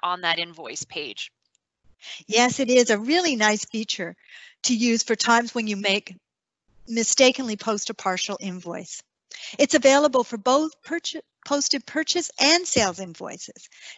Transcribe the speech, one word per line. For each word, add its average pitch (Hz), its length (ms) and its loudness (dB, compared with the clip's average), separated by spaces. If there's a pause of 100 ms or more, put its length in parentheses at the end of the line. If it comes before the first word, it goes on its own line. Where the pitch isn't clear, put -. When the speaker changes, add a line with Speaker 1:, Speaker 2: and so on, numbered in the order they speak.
Speaker 1:
on 180 180 -4
that 170 180 0
invoice 160 460 -10
page. - 480 -12 (960)
Speaker 2:
Yes, 240 340 2
it 233 80 0
is 240 220 4
a 208 60 4
really 302 380 0
nice 214 300 2
feature 202 500 -8 (480)
to 254 100 0
use 233 300 2
for 220 140 0
times 233 360 2
when 226 140 -4
you 208 80 -4
make 196 400 -2 (720)
mistakenly 233 680 2
post 208 320 -4
a - 40 -8
partial 190 460 -4
invoice. 180 640 -12 (560)
It's 294 160 4
available 269 480 6
for 233 140 -6
both 285 440 0
purchase, 320 420 -8 (220)
posted 285 400 -2
purchase - 540 -4
and 339 260 4
sales 190 360 0
invoices. - 680 -14 (300)